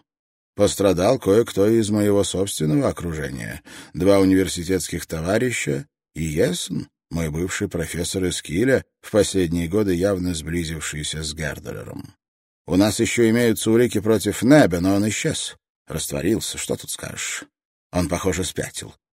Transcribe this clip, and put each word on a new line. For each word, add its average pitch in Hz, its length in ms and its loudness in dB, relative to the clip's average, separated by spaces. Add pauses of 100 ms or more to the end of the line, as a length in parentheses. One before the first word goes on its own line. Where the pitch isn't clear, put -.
(560)
Пострадал 98 640 2
кое-кто 101 480 4
из 110 240 2
моего 104 320 2
собственного 135 640 0
окружения. 69 760 -6 (320)
Два 98 260 4
университетских 92 840 2
товарища 85 800 -2 (300)
и 76 80 -4
Ессен, 98 640 -2 (260)
мой 82 160 -2
бывший 90 400 -4
профессор 85 560 -4
из 85 160 -2
Киля, 104 420 0 (180)
в - 100 -16
последние 87 560 2
годы 98 260 0
явно 90 400 0
сблизившийся 78 880 -6
с 76 100 -8
Гердерлером. - 800 -10 (520)
У - 100 0
нас 101 240 4
еще 113 300 4
имеются 113 420 2
улики 113 280 4
против 104 420 0
Небе, 117 380 6
но 92 160 2
он 104 140 2
исчез. - 460 -4 (320)
Растворился, 76 720 -2
что - 180 -4
тут - 140 -14
скажешь. - 540 -10 (480)
Он, 87 180 0
похоже, 87 340 -2
спятил. - 500 -8 (200)